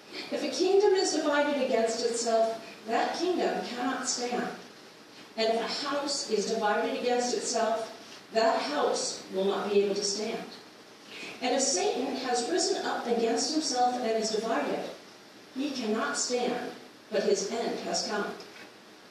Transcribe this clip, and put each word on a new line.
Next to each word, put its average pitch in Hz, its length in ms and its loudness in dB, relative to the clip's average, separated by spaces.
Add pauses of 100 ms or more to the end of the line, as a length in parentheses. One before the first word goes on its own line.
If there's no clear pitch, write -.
(320)
If - 120 -2
a - 40 -2
kingdom 392 460 6
is 370 200 4
divided 294 480 2
against 226 440 2
itself, 226 500 2 (320)
that 240 300 0
kingdom 320 480 0
cannot 247 420 -4
stand. 240 400 -2 (920)
And 226 160 2
if 233 80 2
a 285 260 -4
house 285 420 -2
is 202 180 2
divided 226 520 0
against 240 360 2
itself, 220 560 0 (420)
that 226 280 4
house 262 580 0 (140)
will 190 120 2
not 196 240 0
be 202 120 6
able 196 140 2
to - 80 -2
stand. - 400 -2 (1000)
And 254 140 2
if - 60 4
Satan 359 560 0
has 240 320 0
risen - 360 2
up - 220 -2
against 240 460 2
himself 247 420 2
and 226 160 -2 (100)
is 208 100 -2
divided, - 480 0 (760)
he 269 160 -2
cannot 226 460 -2
stand, - 540 -2 (400)
but 202 120 2
his 196 280 2
end 226 300 -2
has - 260 -2
come. 208 180 -2 (840)